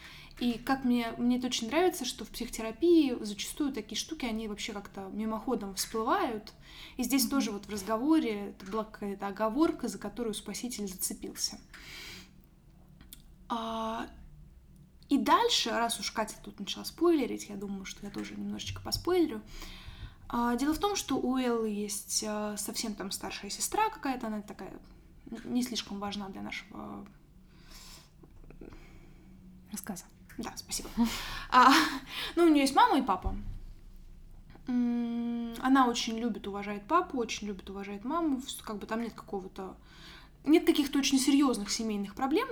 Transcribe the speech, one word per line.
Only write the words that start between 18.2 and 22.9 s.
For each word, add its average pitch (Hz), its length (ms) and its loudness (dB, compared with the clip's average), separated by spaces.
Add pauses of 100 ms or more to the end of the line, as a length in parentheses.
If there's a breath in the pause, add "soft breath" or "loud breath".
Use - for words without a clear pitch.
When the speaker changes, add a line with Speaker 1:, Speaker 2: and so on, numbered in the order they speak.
Speaker 1:
немножечко 208 460 -8
поспойлерю. 302 600 2 (880 loud breath)
А, 240 260 0
дело 277 180 2
в 311 60 -2
том, 403 160 0
что 277 220 -2
у 254 200 0
Эллы 233 320 2
есть, 208 560 -4
а, 208 300 -4
совсем 208 400 -6